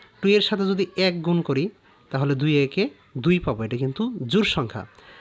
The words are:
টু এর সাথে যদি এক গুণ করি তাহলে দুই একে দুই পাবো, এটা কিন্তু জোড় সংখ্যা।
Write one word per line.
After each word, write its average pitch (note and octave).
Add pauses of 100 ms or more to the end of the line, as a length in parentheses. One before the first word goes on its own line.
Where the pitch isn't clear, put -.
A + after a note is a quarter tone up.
(220)
টু G3
এর G3+
সাথে G3
যদি F#3+ (120)
এক F3+
গুণ E3+
করি D3+ (420)
তাহলে C#3
দুই D3
একে F#3 (280)
দুই E3+
পাবো, A2
এটা A2+
কিন্তু F3
জোড় E3
সংখ্যা। A2+ (360)